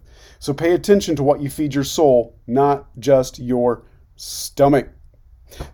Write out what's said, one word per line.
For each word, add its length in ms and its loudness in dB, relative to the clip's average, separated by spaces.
So 160 -6
pay 200 0
attention 420 0
to 80 -2
what 160 2
you 100 -6
feed 240 -6
your 80 0
soul, 640 2
not 400 0
just 400 0
your 420 -2
stomach. 760 -2